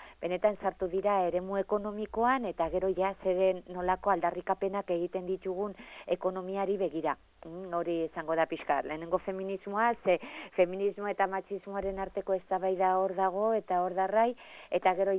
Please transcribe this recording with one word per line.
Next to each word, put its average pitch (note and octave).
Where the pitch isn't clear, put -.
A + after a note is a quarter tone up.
benetan F3+
sartu F#3+
dira G3
eremu F#3
ekonomikoan, G#3+
eta E3+
gero F3+
ja F#3+
zeren F#3
nolako F3+
aldarrikapenak F#3
egiten F3
ditugun F#3+
ekonomiari F#3
begira. D#3
Mm, F3+
hori E3+
izango D#3+
da D#3+
pixka. D3
Lehenengo E3
feminismoa, G3
ze F3+
feminismo G3
eta G3
matxismoaren G3
arteko F#3+
eztabaida F#3
hor F#3+
dago, F#3+
eta F#3+
hor F3+
darrai, G#3
eta F3+
gero G3